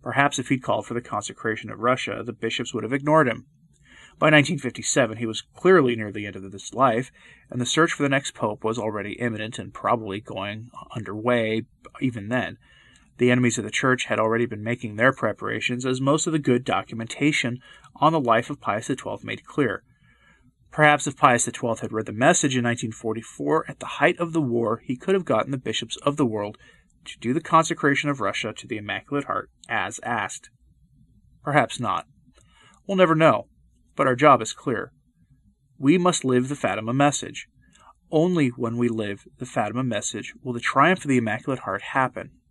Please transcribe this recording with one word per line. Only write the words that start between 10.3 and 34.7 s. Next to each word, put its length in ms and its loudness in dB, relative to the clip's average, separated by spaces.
underway 680 -2
even 260 -4
then. 300 -4
The 120 6
enemies 260 2
of 60 -6
the 80 -8
church 360 0
had 120 -2
already 260 2
been 200 -10
making 320 -6
their 160 4
preparations, 720 -4
as 160 -2
most 260 2
of 60 -2
the 60 0
good 260 2
documentation 960 -2
on 160 4
the 80 2
life 300 2
of 100 -8
Pius 280 -4
the 100 -2
twelfth 260 -10
made 220 -10
clear. 380 -2
Perhaps 380 4
if 80 -6
Pius 300 6
the 60 -6
twelfth 300 -4
had 120 -8
read 120 -4
the 60 -10
message 460 2
in 60 0
nineteen 280 -2
forty-four, 800 -4
at 100 -12
the 60 -10
height 340 2
of 140 -4
the 80 0
war, 420 0
he 140 -6
could 180 0
have 100 -2
gotten 260 0
the 60 -4
bishops 460 -8
of 140 0
the 80 2
world 320 -4
to 140 -16
do 140 -2
the 80 -2
consecration 680 2
of 100 -4
Russia 340 -4
to 140 -16
the 100 -8
Immaculate 460 -6
Heart, 260 -6
as 340 -4
asked. 460 -6
Perhaps 380 2
not. 260 -2
We'll 120 0
never 180 8
know, 320 4
but 120 2
our 80 4
job 260 8
is 100 -8
clear. 400 -6